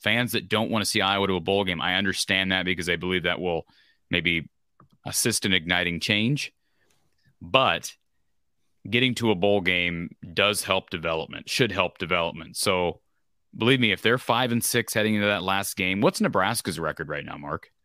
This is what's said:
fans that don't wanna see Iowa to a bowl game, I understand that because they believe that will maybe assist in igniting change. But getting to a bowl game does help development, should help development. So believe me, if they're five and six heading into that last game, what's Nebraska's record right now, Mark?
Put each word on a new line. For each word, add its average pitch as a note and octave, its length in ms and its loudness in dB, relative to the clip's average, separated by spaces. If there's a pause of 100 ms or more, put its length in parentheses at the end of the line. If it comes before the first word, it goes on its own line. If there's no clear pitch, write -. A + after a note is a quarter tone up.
fans A2+ 300 0
that G#2+ 180 -4
don't G#2+ 200 0
wanna G#2+ 140 0
see G#2+ 160 0
Iowa G2 280 2
to F#2+ 80 2
a F2 40 -2
bowl G2 240 0
game, F2+ 160 -4
I F2+ 140 0
understand F#2+ 580 0
that F#2 140 0
because F2+ 180 -2
they E2+ 120 0
believe F2+ 260 -2
that F2 180 0
will E2+ 260 -2 (440)
maybe E2+ 400 0 (560)
assist - 400 0
in G2 80 2
igniting F2 440 0
change. A2 540 0 (880)
But F2+ 540 0 (920)
getting A#2+ 280 2
to A2+ 160 4
a - 20 4
bowl G2+ 260 2
game F2 540 0 (180)
does G2+ 300 2
help F#2+ 280 -2
development, E2 600 -4
should A#2 220 2
help F2+ 260 0
development. E2+ 580 -2
So F2+ 440 0 (560)
believe B2 240 4
me, A2+ 100 4
if F#2 100 0
they're A2+ 180 4
five A#2+ 340 0
and A#2+ 100 0
six - 320 0
heading G#2+ 220 2
into G#2 100 2
that G2+ 160 0
last F#2+ 340 -2
game, F#2+ 240 0
what's D#3+ 200 2
Nebraska's G2 580 0
record D#2 300 -4
right C#2+ 160 -6
now, C#2+ 120 -12
Mark? C#2+ 360 -10 (120)